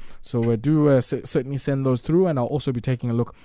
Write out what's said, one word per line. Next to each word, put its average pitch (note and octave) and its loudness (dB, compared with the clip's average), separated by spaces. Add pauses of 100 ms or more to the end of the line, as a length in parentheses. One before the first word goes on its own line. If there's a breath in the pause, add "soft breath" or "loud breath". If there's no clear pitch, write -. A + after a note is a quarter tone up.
(200 soft breath)
So, A#2 0
uh, A#2 2
do, D3 4
uh, C3+ 6
c-, B2 -4
certainly C#3 -2
send C3+ -2
those B2+ 0
through, F3 2
and D#3 0
I'll A#2+ 0
also C3+ -2
be A#2+ -4
taking B2 -2
a A#2 -2
look A#2 -2 (100)